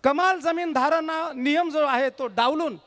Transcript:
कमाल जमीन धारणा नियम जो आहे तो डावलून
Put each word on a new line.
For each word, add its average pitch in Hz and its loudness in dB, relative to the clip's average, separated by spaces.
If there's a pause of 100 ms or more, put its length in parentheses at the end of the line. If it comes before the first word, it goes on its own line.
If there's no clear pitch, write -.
कमाल 349 2
जमीन 330 -2
धारणा 320 0
नियम 294 0
जो 294 0
आहे 262 0
तो 254 -8
डावलून 247 0 (100)